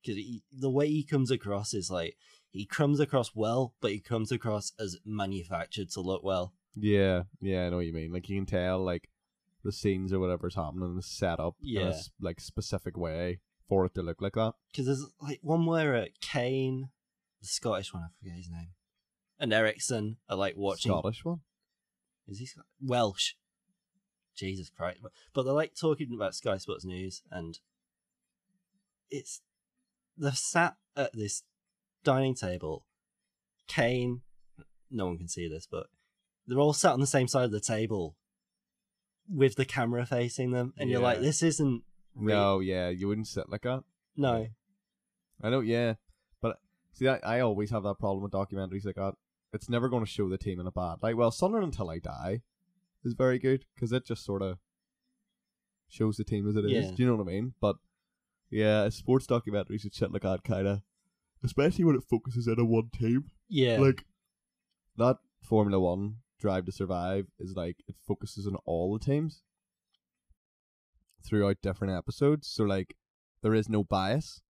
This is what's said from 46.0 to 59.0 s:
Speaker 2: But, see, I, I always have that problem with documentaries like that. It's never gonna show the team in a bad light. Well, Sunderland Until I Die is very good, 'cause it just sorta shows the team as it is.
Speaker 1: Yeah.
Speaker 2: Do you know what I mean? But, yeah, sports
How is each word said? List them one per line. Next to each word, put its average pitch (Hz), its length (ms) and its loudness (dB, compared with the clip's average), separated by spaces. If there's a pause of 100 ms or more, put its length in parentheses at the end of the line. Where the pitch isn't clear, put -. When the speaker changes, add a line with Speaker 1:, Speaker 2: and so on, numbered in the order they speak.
Speaker 2:
But, 113 200 -2 (320)
see, 127 160 0
I, 131 100 4
I 117 220 0
always 104 300 0
have 107 120 -2
that 101 160 -4
problem 98 240 -2
with 101 100 -6
documentaries 98 540 -4
like 95 80 -6
that. 98 200 -4 (380)
It's - 160 -10
never 120 200 0
gonna 117 180 0
show 101 220 -2
the 95 100 -2
team 90 220 -6
in 90 60 -6
a 90 60 -4
bad 85 300 -4
light. 113 140 0
Well, 117 160 6
Sunderland 190 400 0
Until 92 180 -4
I 82 80 -6
Die 95 440 -6 (600)
is 120 100 -2
very 127 260 2
good, 131 260 2 (100)
'cause 113 160 -2
it 127 140 -2
just - 180 -6
sorta 95 340 -2 (1300)
shows 107 280 0
the 107 80 -4
team 104 240 0
as 104 80 2
it 104 80 2
is. 139 80 2
Speaker 1:
Yeah. 101 200 2
Speaker 2:
Do 95 100 0
you 127 60 6
know 117 80 6
what 101 120 -2
I 85 40 -4
mean? 117 280 -2
But, 104 160 2 (720)
yeah, 107 400 4
sports - 360 2